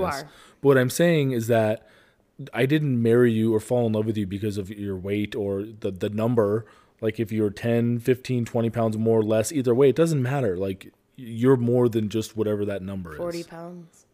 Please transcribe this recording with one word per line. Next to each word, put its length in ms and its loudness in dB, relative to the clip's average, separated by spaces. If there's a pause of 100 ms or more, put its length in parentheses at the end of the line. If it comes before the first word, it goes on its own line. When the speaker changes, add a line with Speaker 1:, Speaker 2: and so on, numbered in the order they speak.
Speaker 1:
you 60 0
Speaker 2:
this. 160 -4
Speaker 1:
are. 80 -16 (320)
Speaker 2:
But 60 4
what 100 6
I'm 100 4
saying 440 2
is 160 -2
that 380 2 (680)
I 100 0
didn't 380 2
marry 300 6
you 220 2
or 60 2
fall 260 0
in 60 0
love 140 0
with 100 -2
you 100 -2
because 300 -6
of 140 -6
your 260 -8
weight 380 -4
or 300 -2
the, 260 -8
the 180 -4
number. 560 0 (360)
Like, 200 -2
if 120 -4
you're 180 0
ten, 480 0
fifteen, 480 -2
twenty 240 -2
pounds 260 -2
more 220 2
or 60 2
less, 280 0
either 220 0
way, 160 6
it 60 0
doesn't 260 2
matter. 340 -2
Like, 360 -6 (240)
you're 400 2
more 320 2
than 200 0
just 280 -6
whatever 280 -2
that 180 -4
number 300 -10
is. 60 -12
Speaker 1:
Forty 240 -6
pounds. 720 -18